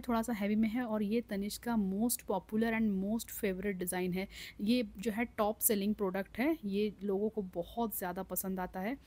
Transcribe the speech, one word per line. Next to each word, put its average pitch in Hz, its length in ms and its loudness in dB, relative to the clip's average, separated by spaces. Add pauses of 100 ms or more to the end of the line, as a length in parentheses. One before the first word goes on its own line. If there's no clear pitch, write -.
थोड़ा 226 140 4
सा 233 120 0
heavy 202 220 2
में 220 140 6
है 247 140 0
और 214 200 0
ये 220 260 2
तनिष्क 202 340 -4
का 233 120 0
most 208 520 0
popular 220 460 0
and 220 200 2 (100)
most 220 300 -2
favorite 190 480 0
design 180 340 0
है। 185 120 0 (340)
ये 233 260 4 (100)
जो 214 140 -2
है 226 140 0 (120)
top 214 220 2
selling 208 360 2
product 196 440 -2
है, 311 260 2
ये 202 280 0 (100)
लोगों 202 260 0
को 214 120 -4 (140)
बहुत 208 420 -2
ज़्यादा 185 260 -4
पसंद 185 360 -4
आता 180 200 -4
है। 226 280 -4